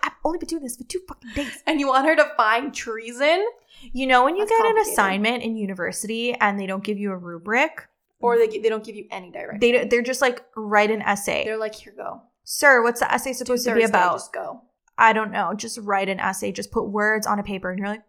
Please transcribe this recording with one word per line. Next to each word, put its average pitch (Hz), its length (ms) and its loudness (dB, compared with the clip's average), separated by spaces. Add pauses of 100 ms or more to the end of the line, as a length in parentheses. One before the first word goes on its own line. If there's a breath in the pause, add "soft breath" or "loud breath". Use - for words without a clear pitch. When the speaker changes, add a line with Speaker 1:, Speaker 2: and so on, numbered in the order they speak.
Speaker 1:
I've 311 100 -2 (120)
only 320 140 0
been - 100 -12
doing 320 140 -6
this 247 140 -10
for 240 80 -16
two - 220 -10
fucking - 280 -18
days. 285 320 -8
Speaker 2:
And 311 120 0
you 277 100 0
want 262 180 4
her 320 100 4
to 294 200 4
find 240 380 2
treason? 247 720 0 (460 loud breath)
Speaker 1:
You 262 140 -2
know 247 180 8
when 311 100 2
you 403 80 0
Speaker 2:
That's 427 80 0
Speaker 1:
get 453 100 4
an 453 60 4
Speaker 2:
complicated. 440 280 2
Speaker 1:
assignment 208 500 0
in 226 120 -4
university 208 800 -6
and 202 240 2
they 196 80 -6
don't 190 160 -6
give 202 160 -4
you 202 140 -4
a 185 40 -6
rubric? 180 680 -4 (340)
Speaker 2:
Or 240 160 2
they 226 120 4
gi-, 220 120 -8
they 220 80 2
don't 220 140 -2
give 220 140 -16
you 208 160 -14
any 180 180 -12
direction. 202 300 -10
Speaker 1:
They 240 120 6
don't, 240 180 2
they're 240 120 2
just 254 200 -4
like, 247 200 2 (140)
"Write 208 340 2
an 214 120 -2
essay." - 420 -2
Speaker 2:
They're 220 140 -4
like, 214 160 -6
"Here, - 220 -20
go." - 260 -12 (220)
Speaker 1:
"Sir, 269 380 4
what's 233 180 0
the - 120 0
essay 254 220 -2
supposed 247 320 -2
to 226 80 2
be 233 80 6
Speaker 2:
Thursday, 226 140 4
Speaker 1:
about?" 180 180 4
Speaker 2:
just - 180 -8
go. 220 300 -10 (380)
Speaker 1:
I 220 120 8
don't 214 180 0
know. 185 240 -2
Just 220 240 -10
write 196 300 -2
an 190 100 -2
essay. 196 320 -4
Just 202 220 -8
put 220 160 -2
words 214 360 0
on 208 140 -2
a 202 60 -4
paper. 190 260 -8
And 185 80 -6
you're 196 80 -4
like, 214 220 -8